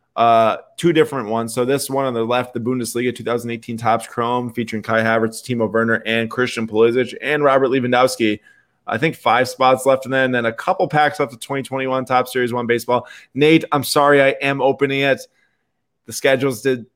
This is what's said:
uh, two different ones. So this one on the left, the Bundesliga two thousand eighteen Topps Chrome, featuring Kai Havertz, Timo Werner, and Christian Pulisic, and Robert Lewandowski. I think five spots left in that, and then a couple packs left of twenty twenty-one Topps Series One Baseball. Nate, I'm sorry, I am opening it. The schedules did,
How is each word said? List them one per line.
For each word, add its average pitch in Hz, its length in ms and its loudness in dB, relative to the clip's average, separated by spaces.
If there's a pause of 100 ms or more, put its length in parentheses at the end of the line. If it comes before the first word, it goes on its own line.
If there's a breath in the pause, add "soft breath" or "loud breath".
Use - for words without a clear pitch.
(160)
uh, 113 420 4 (200)
two 170 160 2
different 143 360 0
ones. 113 260 -4
So 127 100 0
this 135 240 -2
one 135 160 -2
on 127 80 -2
the 113 100 -2
left, 123 300 -2
the 120 60 -6
Bundesliga 120 560 -4
two 117 80 -14
thousand 120 260 -4
eighteen 117 280 -10
Topps 113 280 0
Chrome, 120 480 -4
featuring 113 300 -6
Kai 113 180 0
Havertz, 113 400 0
Timo 113 300 -2
Werner, 113 340 0
and 113 240 -2
Christian 120 380 -4
Pulisic, 117 520 2
and 147 240 -2
Robert 135 260 4
Lewandowski. 123 720 0 (440 soft breath)
I 110 140 -4
think - 160 -2
five 123 340 0
spots 131 380 2
left 135 180 2
in 127 60 -8
that, 131 140 2
and 127 100 0
then 120 100 0
a 113 80 -2
couple 185 340 -2
packs 151 320 0
left 135 140 -4
of 117 60 -18
twenty 139 240 -6
twenty-one 131 420 -4
Topps 127 260 0
Series 123 220 -2
One 120 140 -4
Baseball. 120 400 0 (260 loud breath)
Nate, 156 380 4
I'm 143 120 0
sorry, 143 380 4
I 135 200 4
am 139 200 -2
opening 139 380 0
it. 139 260 0 (800)
The 113 60 -14
schedules 135 500 0
did, 131 320 -2